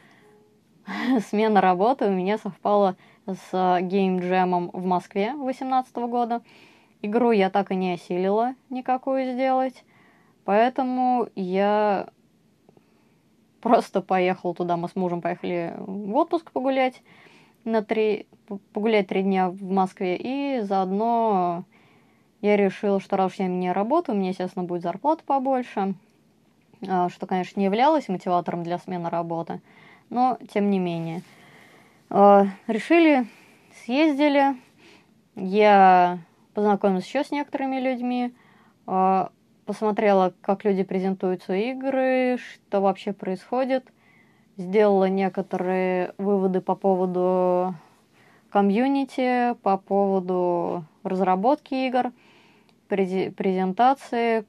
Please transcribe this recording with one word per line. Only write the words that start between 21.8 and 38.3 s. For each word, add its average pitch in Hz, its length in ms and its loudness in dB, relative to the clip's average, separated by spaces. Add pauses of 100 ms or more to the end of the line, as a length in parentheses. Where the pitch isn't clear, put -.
я 208 160 4
решила, 196 420 0
что 196 160 -4
раз 190 160 0
уж - 60 -16
я 190 80 -2
не 180 260 -2
работаю, 233 440 0
у - 20 0
меня, 190 100 0
естественно, 185 380 -6
будет 175 160 -6
зарплата 196 420 -2
побольше, 254 680 -2 (920)
а, 180 220 0
что, 185 180 -10
конечно, 185 320 -4
не 196 60 0
являлось 254 440 2
мотиватором 175 560 -4
для 170 120 -4
смены 170 320 -8
работы, 170 540 -6 (480)
но 247 260 0 (160)
тем 202 180 2
не 196 80 2
менее. 170 440 -4 (880)
А, 202 360 8 (200)
решили, 277 600 4 (560)
съездили, 277 720 2 (800)
я 190 840 6 (340)
познакомилась 202 540 0
еще 285 180 -4
с - 60 -12
некоторыми 269 500 -6
людьми, 247 540 -4 (520)